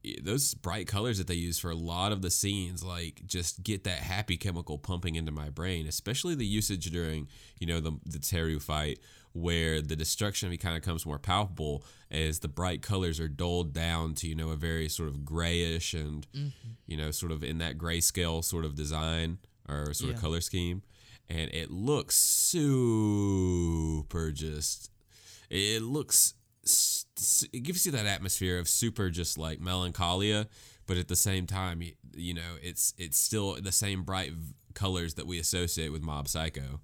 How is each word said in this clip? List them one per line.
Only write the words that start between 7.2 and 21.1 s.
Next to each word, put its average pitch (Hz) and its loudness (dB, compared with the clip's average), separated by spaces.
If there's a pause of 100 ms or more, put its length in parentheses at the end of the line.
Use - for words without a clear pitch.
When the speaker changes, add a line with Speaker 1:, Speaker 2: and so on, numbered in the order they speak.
Speaker 1:
you 85 -2
know, 85 2
the, 80 0 (120)
the 80 -6
Teru 80 0
fight, 76 -2 (340)
where 82 2
the 76 -2
destruction 98 0
kinda 82 -2
comes 82 -2
more 73 -4
palpable 82 0 (260)
as 78 0
the - -4
bright 85 -2
colors 90 0
are 80 -2
dulled 87 0
down 82 0
to, 85 -4
you 78 -2
know, 80 -2
a 80 -2
very 80 0
sort 80 -2
of 71 -4
grayish 82 0
and, 76 -4
Speaker 2:
Mm-hmm. 139 -6 (180)
Speaker 1:
you 78 -4
know, 76 -2
sort 82 -2
of 76 -2
in 80 -2
that 78 -2
grayscale 82 2
sort 82 0
of 73 -2
design 80 -2 (320)
or 73 -2
sort - -2
of 120 -2
Speaker 2:
Yeah. 113 -4
Speaker 1:
color 82 0
scheme. 90 -2 (480)